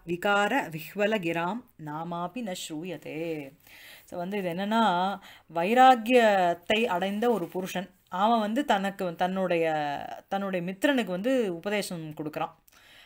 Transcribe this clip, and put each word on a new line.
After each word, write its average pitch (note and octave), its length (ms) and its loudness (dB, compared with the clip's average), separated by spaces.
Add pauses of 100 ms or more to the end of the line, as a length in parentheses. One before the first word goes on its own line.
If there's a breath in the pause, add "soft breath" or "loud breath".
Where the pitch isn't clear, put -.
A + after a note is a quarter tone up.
விகார G3+ 680 0
விஹ்வல G3+ 480 -2
கிராம் E3+ 440 -4 (220)
நாமாபி E3+ 580 -8
ந F#3 120 -6
ஸ்ரூயதே." D#3 1000 -8 (520 loud breath)
So, - 140 -12
வந்து F#3 200 -4
இது F3+ 140 -4
என்னன்னா, G3 680 0 (340 loud breath)
வைராக்கியத்தை A3 1300 4
அடைந்த G3+ 460 0
ஒரு F3 180 0
புருஷன், F#3 420 -6 (220)
அவன் A3 280 2
வந்து A3+ 240 0
தனக்கு, G3 500 0
தன்னுடைய, E3 840 0 (300)
தன்னுடைய F#3+ 440 -4
மித்திரனுக்கு A3+ 380 0
வந்து G#3 440 0
உபதேசம் E3+ 560 -4
கொடுக்குறான் D3+ 440 -8 (520 soft breath)